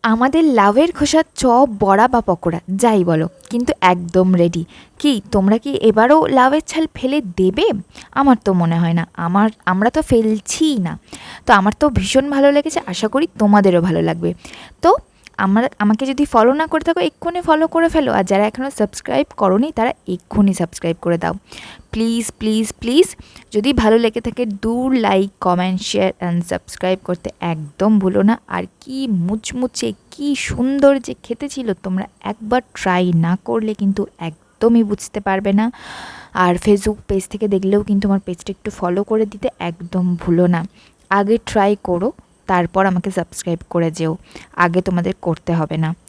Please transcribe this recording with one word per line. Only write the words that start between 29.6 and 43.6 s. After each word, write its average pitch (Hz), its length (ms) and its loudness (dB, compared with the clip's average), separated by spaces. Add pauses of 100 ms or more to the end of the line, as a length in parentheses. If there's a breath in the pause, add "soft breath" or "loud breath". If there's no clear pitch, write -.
কি 285 160 -6 (200)
সুন্দর 277 440 2 (140)
যে 254 80 -10 (100)
খেতে 240 300 -10
ছিল, 247 140 -6 (160)
তোমরা 185 220 -4 (240)
একবার 220 300 -2 (180)
ট্রাই 180 260 2 (220)
না 170 60 2 (160)
করলে 220 240 -2 (100)
কিন্তু 196 200 0 (260)
একদমই 233 600 2
বুঝতে - 300 -6
পারবে 196 400 0
না। 226 60 0 (800 loud breath)
আর 180 80 4 (140)
Facebook 208 320 2 (100)
পেজ 196 140 -2 (100)
থেকে 208 220 -4
দেখলেও 196 340 2
কিন্তু 202 220 2
আমার 196 160 0
পেজটা 180 300 -10
একটু - 140 -10
ফলো 180 300 -2 (100)
করে 220 220 2
দিতে 202 160 -6 (220)
একদম 175 340 -4 (180)
ভুলো 175 320 2
না। 165 60 0 (500 soft breath)
আগে 202 260 2 (140)
ট্রাই 208 220 2 (160)
করো, 180 200 -2 (420)
তারপর 180 360 0
আমাকে 185 320 -2
সাবস্ক্রাইব 165 420 -6 (120)